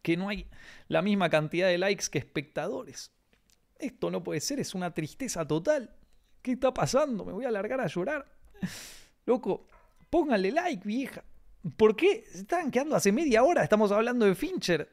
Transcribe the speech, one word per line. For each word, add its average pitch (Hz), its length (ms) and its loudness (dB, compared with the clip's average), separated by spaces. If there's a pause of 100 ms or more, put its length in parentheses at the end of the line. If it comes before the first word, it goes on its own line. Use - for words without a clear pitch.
Que 165 140 0
no 190 140 -4
hay 208 180 -8 (400)
la 160 140 2
misma 196 280 2
cantidad 160 380 2
de 175 100 2
likes 196 320 0
que 151 100 -4
espectadores. 170 920 -8 (640)
Esto 190 320 -6
no 180 140 -6
puede 165 160 -4
ser, 262 220 -4
es - 120 -8
una 180 200 -6
tristeza 165 520 -6
total. 208 480 -2 (480)
¿Qué 254 120 -4
está 254 200 0
pasando? 233 520 0
Me 175 80 -10
voy 214 100 -8
a 247 80 -2
largar 247 300 -4
a 196 60 -2
llorar. 254 380 -4 (1000)
Loco, 226 420 -2 (420)
pónganle 247 440 2
like, 311 340 -2
vieja. 240 380 -6 (500)
¿Por 214 220 6
qué? 339 340 2
Se 170 80 -14
están 330 320 -2
quedando 277 240 0
hace 196 160 4
media 247 320 4
hora, 320 180 6
estamos 208 300 4
hablando 233 340 2
de 185 100 6
Fincher. 190 580 -2